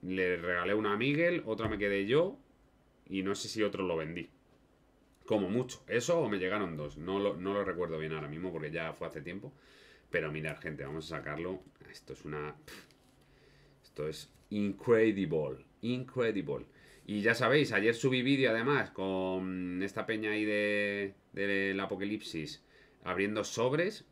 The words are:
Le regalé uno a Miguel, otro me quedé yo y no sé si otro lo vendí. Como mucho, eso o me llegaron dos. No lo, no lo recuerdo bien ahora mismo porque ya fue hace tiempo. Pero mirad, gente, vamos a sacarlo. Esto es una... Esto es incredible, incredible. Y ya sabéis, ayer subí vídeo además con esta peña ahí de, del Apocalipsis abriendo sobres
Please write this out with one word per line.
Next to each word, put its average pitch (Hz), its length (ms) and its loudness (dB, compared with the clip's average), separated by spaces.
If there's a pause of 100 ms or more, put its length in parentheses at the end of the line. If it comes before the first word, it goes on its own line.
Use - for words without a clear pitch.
Le 92 340 0
regalé 87 380 0
uno 107 160 2
a 104 60 0
Miguel, 151 500 2
otro 110 240 -2
me 107 80 -4
quedé 101 280 2
yo 165 320 2 (680)
y 95 140 -2
no 98 120 0
sé 104 140 -8
si 110 140 0
otro 98 200 0
lo 87 140 0
vendí. 80 320 -4 (960)
Como 104 240 2
mucho, 127 400 -2
eso 120 320 2
o 135 80 2
me 104 100 0
llegaron 92 380 -2
dos. 73 220 -8
No 90 200 -2
lo, 101 160 2
no 92 200 -2
lo 101 100 2
recuerdo 85 340 -2
bien 78 140 -4
ahora 76 160 -4
mismo 85 240 -6
porque 76 180 -6
ya 80 220 -4
fue 82 160 -8
hace 78 140 -10
tiempo. 98 300 -10 (580)
Pero 78 200 0
mirad, 78 280 -6
gente, 76 260 -8
vamos 78 260 -8
a 80 60 -6
sacarlo. 82 460 -6 (280)
Esto - 220 -16
es - 120 -16
una... 76 300 -6 (1300)
Esto - 240 -6
es - 260 -8 (180)
incredible, 98 1120 4 (160)
incredible. 117 880 -2 (400)
Y 104 160 -2
ya 113 120 6
sabéis, 117 380 4
ayer 110 220 4
subí 127 280 2
vídeo 131 280 4
además 117 400 2
con 92 920 -2
esta 101 240 -4
peña 107 260 -2
ahí 107 120 2
de, 104 680 0 (180)
del 98 480 2
Apocalipsis 98 840 -4 (400)
abriendo 98 400 0
sobres 147 680 0